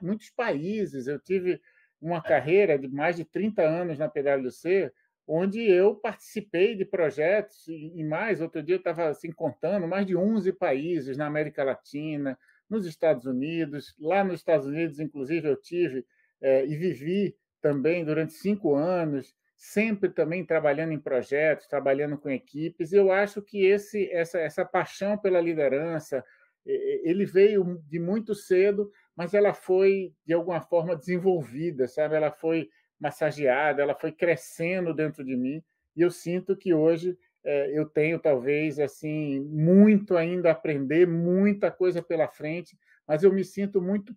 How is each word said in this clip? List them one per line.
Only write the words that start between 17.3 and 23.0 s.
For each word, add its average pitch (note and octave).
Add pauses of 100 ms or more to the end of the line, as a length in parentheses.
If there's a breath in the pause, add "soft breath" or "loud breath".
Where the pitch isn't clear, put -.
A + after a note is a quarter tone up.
também D#3
durante D#3
cinco G3
anos, D#3 (220)
sempre G3+
também E3+
trabalhando D#3
em D3
projetos, C#3
trabalhando C#3+
com D3
equipes. D#3
E G3+
eu G3